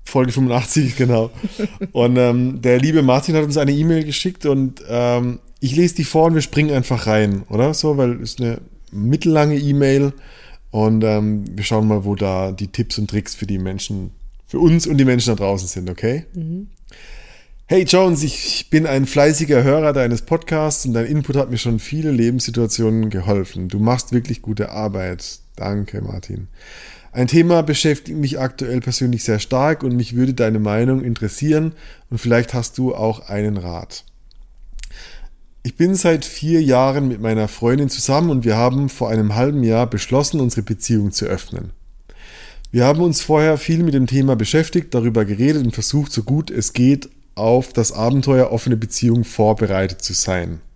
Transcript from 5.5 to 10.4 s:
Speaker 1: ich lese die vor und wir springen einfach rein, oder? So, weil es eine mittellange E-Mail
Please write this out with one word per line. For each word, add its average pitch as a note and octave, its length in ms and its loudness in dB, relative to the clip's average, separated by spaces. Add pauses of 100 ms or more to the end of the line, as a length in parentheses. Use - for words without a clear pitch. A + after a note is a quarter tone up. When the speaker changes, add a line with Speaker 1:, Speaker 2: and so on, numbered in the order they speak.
Speaker 1:
ich C3+ 160 -2
lese E3+ 200 2
die D#3 80 -2
vor D#3+ 220 4
und E3 80 4
wir D#3 60 4
springen D3 340 0
einfach B2+ 320 0
rein, G#2 440 2
oder? B2+ 240 2
So, D3 240 0
weil A#2+ 240 0
es - 180 -10
eine A#2 180 -4 (320)
mittellange D3 680 2
E-Mail C#3 560 2 (560)